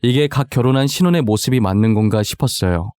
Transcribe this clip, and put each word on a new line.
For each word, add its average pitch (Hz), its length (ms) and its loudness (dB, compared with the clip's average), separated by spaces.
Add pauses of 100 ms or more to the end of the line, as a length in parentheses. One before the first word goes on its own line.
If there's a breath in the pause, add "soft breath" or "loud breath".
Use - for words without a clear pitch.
이게 131 260 2
각 139 220 -4
결혼한 131 380 0
신혼의 175 340 0
모습이 120 380 0
맞는 107 340 2
건가 107 300 0
싶었어요. 92 760 -2